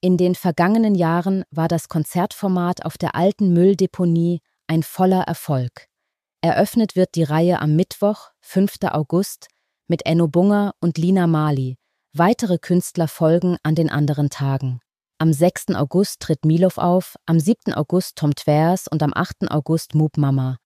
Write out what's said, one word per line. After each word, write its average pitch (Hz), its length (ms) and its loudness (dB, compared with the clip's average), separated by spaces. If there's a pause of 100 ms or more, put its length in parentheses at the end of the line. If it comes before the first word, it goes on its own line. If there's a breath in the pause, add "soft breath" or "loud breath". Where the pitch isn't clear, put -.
In 185 140 2
den 180 180 2
vergangenen 202 600 0
Jahren 175 560 0
war 160 160 -2
das 160 220 -4
Konzertformat 180 960 -2
auf - 120 -10
der - 180 -6
alten 190 360 2
Mülldeponie 175 880 2 (260)
ein 160 160 -2
voller 185 420 0
Erfolg. - 640 -6 (520)
Eröffnet 202 560 0
wird 180 200 0
die 165 80 2
Reihe 165 360 0
am 151 160 0
Mittwoch, - 540 -2 (100)
fünfter - 560 -2
August, 165 540 -4 (400)
mit - 160 -2
Enno 165 240 2
Bunger 202 500 2
und 175 180 -2
Lina 175 300 2
Marley. 151 480 0 (380)
Weitere 180 460 2
Künstler 175 500 -2
folgen 170 520 0
an 156 140 0
den 160 140 0
anderen 147 400 0
Tagen. 135 500 -4 (380)
Am 160 160 2
sechsten 170 420 0
August 170 460 -2
tritt - 240 -4
Milov 170 320 2
auf, 180 480 -2
am 165 160 2
siebten 190 320 0
August 170 420 -2
Tom 147 200 0
Twers 160 520 0
und 156 160 -2
am 147 100 0
achten - 360 -6
August 160 460 -2
Moop 156 200 2
Mama. 135 500 0